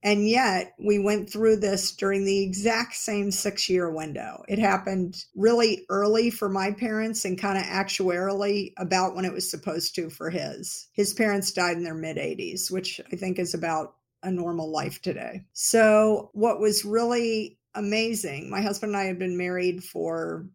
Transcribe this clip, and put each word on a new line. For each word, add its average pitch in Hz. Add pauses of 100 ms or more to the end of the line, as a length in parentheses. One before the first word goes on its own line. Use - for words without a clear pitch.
And 208
yet 220
we 208
went 202
through 220
this 196
during 196
the 196
exact 220
same 202
six-year 190
window. 156
It 202
happened 190 (100)
really 226
early 214
for 226
my 190
parents 220
and 185
kinda 196
actuarially 196
about 185
when 185
it 175
was 185
supposed 170
to 165
for 160
his. 147
His 202
parents 208
died 175
in 170
their 160
mid 160
eighties, 165
which 185 (100)
I 190
think 185
is 180
about 160 (260)
a 185
normal 170
life 147
today. -
So 214
what 208
was 208
really 226 (160)
amazing, 208
my 196
husband 208
and 202
I 196
had 185
been 185
married 180
for 165